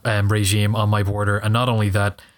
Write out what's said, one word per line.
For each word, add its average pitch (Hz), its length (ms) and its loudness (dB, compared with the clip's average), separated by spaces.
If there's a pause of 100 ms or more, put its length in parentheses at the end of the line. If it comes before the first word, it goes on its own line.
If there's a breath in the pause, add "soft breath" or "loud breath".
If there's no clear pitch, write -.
um, 101 240 0
regime 104 460 0
on 107 140 0
my 104 140 2
border. 101 360 -2
And 107 140 -2
not 123 160 0
only 107 200 0
that, 101 320 -2 (160 loud breath)